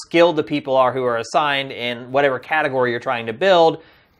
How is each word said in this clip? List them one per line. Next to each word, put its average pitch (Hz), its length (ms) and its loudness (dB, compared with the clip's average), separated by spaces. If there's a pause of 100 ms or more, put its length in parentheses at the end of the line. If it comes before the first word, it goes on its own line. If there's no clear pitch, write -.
skilled 170 300 4
the 151 60 -2
people 147 340 -4
are 127 160 4
who 131 120 -4
are 117 140 -2
assigned 139 520 -2
in 120 420 -8
whatever 135 260 2
category 135 540 -2
you're 120 80 -4
trying 120 260 -4
to 113 80 -6
build, 170 480 4 (380)